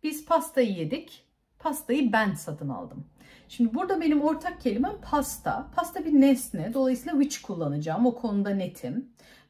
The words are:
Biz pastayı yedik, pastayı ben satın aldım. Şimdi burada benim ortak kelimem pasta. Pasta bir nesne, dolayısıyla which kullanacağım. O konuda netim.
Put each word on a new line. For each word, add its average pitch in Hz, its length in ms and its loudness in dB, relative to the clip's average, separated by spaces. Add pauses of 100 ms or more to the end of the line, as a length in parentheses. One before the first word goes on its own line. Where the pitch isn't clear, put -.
Biz 302 220 -6
pastayı 269 480 2
yedik, 165 520 -6 (340)
pastayı 269 520 0
ben 214 220 4
satın 151 360 -8
aldım. - 360 -10 (420)
Şimdi 226 260 0
burada 359 280 0
benim 302 200 4
ortak 320 400 0
kelimem 262 400 0
pasta. - 720 -2
Pasta 349 300 -2
bir 294 160 6
nesne, 233 520 2
dolayısıyla 269 480 0
which - 260 -2
kullanacağım. 160 580 -2
O 240 100 4
konuda 202 340 -2
netim. 196 640 -6 (360)